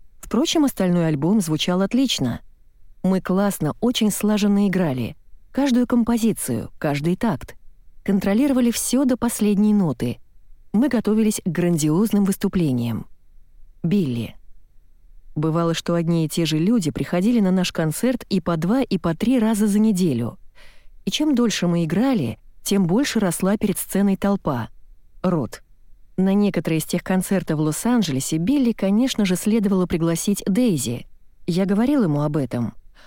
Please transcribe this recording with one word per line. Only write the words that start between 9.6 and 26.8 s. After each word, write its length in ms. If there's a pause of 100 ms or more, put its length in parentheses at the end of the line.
ноты. 460 (560)
Мы 160
готовились 520
к 60
грандиозным 800
выступлениям. 800 (760)
Билли. 540 (960)
Бывало, 380
что 220
одни 320
и 20
те 160
же 140
люди 320
приходили 500
на 100
наш 220
концерт 560
и 100
по 200
два, 240
и 160
по 160
три 240
раза 280
за 120
неделю. 600 (680)
И 40
чем 240
дольше 340
мы 180
играли, 520 (240)
тем 240
больше 320
росла 380
перед 220
сценой 380
толпа. 520 (540)
Рот. 400 (560)
На 160
некоторые 460